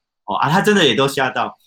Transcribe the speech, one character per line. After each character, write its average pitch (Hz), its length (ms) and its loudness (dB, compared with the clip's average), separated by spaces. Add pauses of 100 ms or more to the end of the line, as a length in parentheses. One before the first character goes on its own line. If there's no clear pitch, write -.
(240)
哦， 101 100 -6
啊， 131 160 -2
他 196 100 2
真 202 140 2
的 190 100 2
也 117 120 2
都 135 100 2
吓 135 240 -2
到。 113 260 -6 (100)